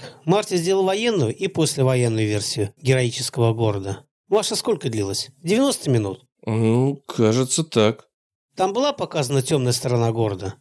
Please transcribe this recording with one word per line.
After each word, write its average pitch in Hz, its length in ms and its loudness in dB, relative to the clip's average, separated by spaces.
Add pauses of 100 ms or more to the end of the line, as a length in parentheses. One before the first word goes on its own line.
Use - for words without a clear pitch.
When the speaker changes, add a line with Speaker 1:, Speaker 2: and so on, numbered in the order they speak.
(240)
Speaker 1:
Марти 196 320 0
сделал 190 280 0
военную 190 520 0
и 190 120 -6
послевоенную 127 800 0
версию 104 500 -4
героического 123 760 0
города. 101 520 -4 (220)
Ваша 208 280 0
сколько 180 340 -2
длилась? 101 400 -4 (120)
Девяносто 226 480 0
минут? 104 360 0 (200)
Speaker 2:
Ну, 117 640 2
кажется, 123 560 2
так. 113 440 0 (480)
Speaker 1:
Там 190 180 0
была 277 200 0
показана 139 480 -2
тёмная 127 300 0
сторона 117 400 0
города? 101 500 -2